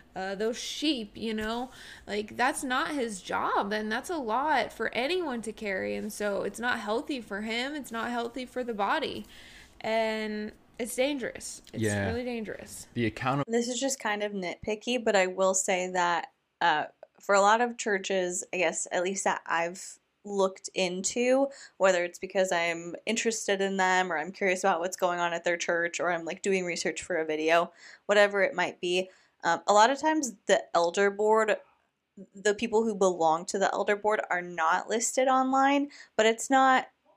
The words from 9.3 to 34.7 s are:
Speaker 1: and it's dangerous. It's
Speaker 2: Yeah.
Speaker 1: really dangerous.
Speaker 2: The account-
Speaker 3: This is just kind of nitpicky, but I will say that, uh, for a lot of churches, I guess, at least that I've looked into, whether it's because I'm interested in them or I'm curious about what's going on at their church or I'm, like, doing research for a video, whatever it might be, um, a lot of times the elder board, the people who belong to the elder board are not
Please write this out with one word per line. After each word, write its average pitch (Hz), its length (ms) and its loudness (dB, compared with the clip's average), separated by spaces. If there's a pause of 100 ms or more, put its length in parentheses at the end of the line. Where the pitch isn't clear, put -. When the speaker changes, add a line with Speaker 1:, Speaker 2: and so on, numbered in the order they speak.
Speaker 1:
and 220 720 -2 (280)
it's 226 160 -6
dangerous. 262 680 -4 (100)
It's 113 100 -4
Speaker 2:
Yeah. 101 240 0
Speaker 1:
really 92 160 -2
dangerous. - 720 -10
Speaker 2:
The - 140 0
account- 139 400 -2
Speaker 3:
This 233 200 0
is 247 120 -4
just 269 200 -2
kind 208 220 -4
of 208 120 -4
nitpicky, 214 680 -4
but 214 120 2
I 185 120 6
will 190 280 2
say 185 320 0
that, 175 400 0 (340)
uh, 151 240 2 (340)
for - 140 0
a 196 80 6
lot 214 200 6
of 233 160 -2
churches, 190 640 -2 (100)
I 180 40 -4
guess, 170 340 0
at 180 120 0
least 190 200 -4
that 185 240 0
I've 170 500 -4 (280)
looked 190 480 -2
into, 240 760 0 (300)
whether 185 260 4
it's 175 160 -8
because 190 320 0
I'm 170 440 -2 (100)
interested 220 560 -2
in 196 160 0
them 185 340 4
or 160 60 -2
I'm 165 140 -4
curious 190 320 0
about 185 160 4
what's 185 160 -4
going 175 240 0
on 170 140 0
at 170 100 -4
their 175 140 0
church 170 420 -2
or 170 120 0
I'm, 165 120 -2
like, 165 180 -8
doing 190 240 0
research 170 360 -4
for 185 160 -4
a 160 80 0
video, 160 460 2 (340)
whatever 202 380 4
it - 100 2
might 175 260 -2
be, 185 300 0 (360)
um, 170 220 2
a 202 60 6
lot 214 160 8
of 277 100 -2
times 302 340 0 (140)
the 196 160 4 (100)
elder 170 380 2
board, 214 460 4 (760)
the 202 220 2
people 226 280 2
who 220 120 0
belong 175 520 4
to 202 120 -2
the 190 140 4
elder 202 240 2
board 208 240 0 (100)
are 175 100 0
not 175 460 0